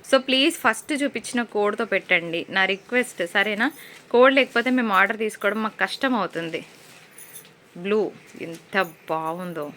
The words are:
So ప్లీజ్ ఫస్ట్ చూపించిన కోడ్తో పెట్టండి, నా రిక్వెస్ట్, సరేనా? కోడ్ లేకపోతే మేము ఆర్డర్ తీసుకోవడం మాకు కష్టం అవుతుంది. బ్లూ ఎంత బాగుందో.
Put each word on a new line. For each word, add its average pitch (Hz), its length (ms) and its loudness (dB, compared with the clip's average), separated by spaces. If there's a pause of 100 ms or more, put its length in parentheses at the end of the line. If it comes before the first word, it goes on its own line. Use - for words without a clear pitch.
So 269 60 6 (100)
ప్లీజ్ 269 380 2
ఫస్ట్ 226 280 -2 (100)
చూపించిన 240 400 -4 (120)
కోడ్తో 208 400 0
పెట్టండి, 170 460 0 (160)
నా 190 160 2
రిక్వెస్ట్, 240 500 -4 (100)
సరేనా? 214 360 0 (440)
కోడ్ 254 280 8
లేకపోతే 247 380 0
మేము 226 200 0
ఆర్డర్ 202 260 4
తీసుకోవడం 208 420 -2
మాకు 208 180 -6
కష్టం 262 360 -2
అవుతుంది. 165 420 -4 (1200)
బ్లూ 208 160 2 (460)
ఎంత 175 360 -4 (300)
బాగుందో. 160 520 -6 (120)